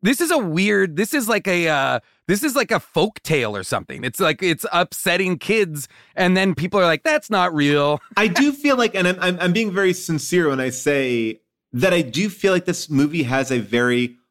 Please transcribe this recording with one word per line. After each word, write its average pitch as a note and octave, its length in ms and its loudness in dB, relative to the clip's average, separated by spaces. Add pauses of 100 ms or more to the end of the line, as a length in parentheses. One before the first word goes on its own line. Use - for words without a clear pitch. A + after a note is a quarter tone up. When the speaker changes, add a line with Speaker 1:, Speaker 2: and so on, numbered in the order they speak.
Speaker 1:
this A#3 180 2
is E4+ 120 0
a D#4+ 60 4
weird, F#3+ 580 0
this G#3 180 -2
is B3+ 140 -2
like A3 180 0
a, F3 220 0
uh, C3+ 320 0 (280)
this G3+ 140 0
is C#4 140 -2
like A#3+ 140 0
a G3 100 0
folk - 420 -2
tale A#2 340 0
or G2 60 -6
something. G2 420 -6
It's B2 160 -6
like, D#3+ 220 0
it's A3 300 -2
upsetting F3+ 640 -2
kids, F3+ 500 -2 (280)
and F#3 200 2
then F#3+ 200 2
people F3+ 240 -2
are F3+ 40 4
like, D#3+ 200 0
"That's D4+ 260 0
not F3+ 240 0
real." D3 540 2
<laughs> - 80 -6
Speaker 2:
I G#3 100 2
do B3+ 240 2
feel C#4+ 260 0
like, A3+ 200 0
and F#3 100 0
I'm, F#3 140 0
I'm, F3+ 180 -2
I'm F3 140 0
being G#3+ 180 0
very F#3+ 220 2
sincere E3+ 560 0
when C3+ 100 0
I B2+ 120 -2
say B2 680 0 (320)
that F3 220 2
I F3 80 2
do C#3 260 -2
feel F#3+ 240 0
like F3+ 120 0
this E3+ 260 -6
movie D3+ 320 2
has C3 300 0
a B2 80 0
very B2 560 0 (140)